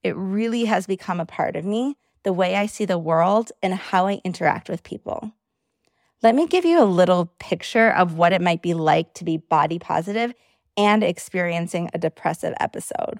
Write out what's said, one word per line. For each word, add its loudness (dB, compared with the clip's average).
It -2
really -2
has 0
become -4
a -4
part -4
of -6
me, -2
the 0
way 0
I 0
see -6
the 0
world 2
and 0
how 0
I -2
interact -2
with -8
people. -10
Let 6
me 2
give 2
you 6
a 8
little 4
picture 0
of 0
what 4
it 0
might 0
be -2
like 0
to -16
be -2
body 0
positive -4
and 4
experiencing -4
a -6
depressive -4
episode. -6